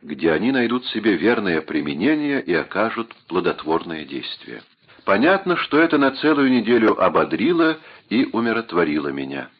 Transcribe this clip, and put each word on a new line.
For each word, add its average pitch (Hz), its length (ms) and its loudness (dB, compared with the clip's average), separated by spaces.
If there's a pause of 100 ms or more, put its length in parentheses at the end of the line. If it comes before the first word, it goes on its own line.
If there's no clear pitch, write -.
где 73 300 -2
они 98 200 0
найдут 123 360 0
себе 107 280 0
верное 98 460 0
применение 127 800 -2
и 87 100 -4
окажут 110 640 -2 (140)
плодотворное 82 760 -2
действие. 65 580 -12 (440)
Понятно, 170 500 2
что - 220 0
это 160 180 4
на 139 140 4
целую 143 400 2
неделю 110 520 4
ободрило 104 760 2 (320)
и 120 200 0
умиротворило 87 760 0
меня. 67 400 -8 (120)